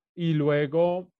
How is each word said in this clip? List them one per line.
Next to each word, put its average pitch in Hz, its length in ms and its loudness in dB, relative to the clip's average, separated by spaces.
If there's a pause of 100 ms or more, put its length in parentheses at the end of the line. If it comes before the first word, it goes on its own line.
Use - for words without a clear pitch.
(140)
Y 165 200 -2
luego, 151 840 0